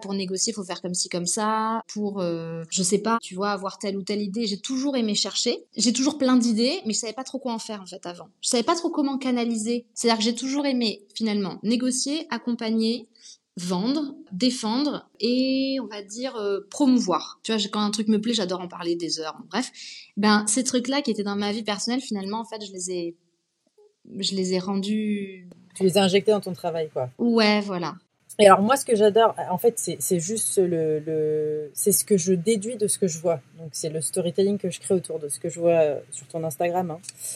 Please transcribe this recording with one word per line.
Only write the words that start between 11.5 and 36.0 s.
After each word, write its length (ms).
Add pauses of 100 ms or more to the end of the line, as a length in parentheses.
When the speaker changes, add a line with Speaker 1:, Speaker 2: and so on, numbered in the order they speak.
Speaker 1:
négocier, 680
accompagner, 760 (480)
vendre, 580 (180)
défendre 800 (100)
et, 640
on 60
va 160
dire, 320
euh, 240 (100)
promouvoir. 720
Tu 80
vois, 60
j'ai, 120
quand 100
un 100
truc 180
me 140
plaît, 120
j'adore 260
en 80
parler 280
des 240
heures. 200
Bon, 100
bref, 220 (460)
ben, 300
ces 160
trucs-là 380
qui 80
étaient 140
dans 140
ma 160
vie 100
personnelle, 380
finalement, 380
en 60
fait, 180
je 80
les 200
ai, 240 (1040)
je 160
les 180
ai 60
rendus 880 (280)
Speaker 2:
Tu 80
les 140
as 60
injectés 280
dans 100
ton 120
travail, 380
quoi. 260
Speaker 1:
Ouais, 440
voilà. 340 (420)
Speaker 2:
Et 80
alors, 160
moi, 160
ce 80
que 100
j'adore, 380 (160)
en 80
fait, 200
c'est, 220
c'est 200
juste 380
le, 420
le, 760
c'est 180
ce 140
que 120
je 160
déduis 420
de 120
ce 100
que 100
je 100
vois. 240 (160)
Donc, 140
c'est 180
le 120
storytelling 560
que 120
je 100
crée 140
autour 260
de 100
ce 100
que 100
je 100
vois, 120
euh, 280 (120)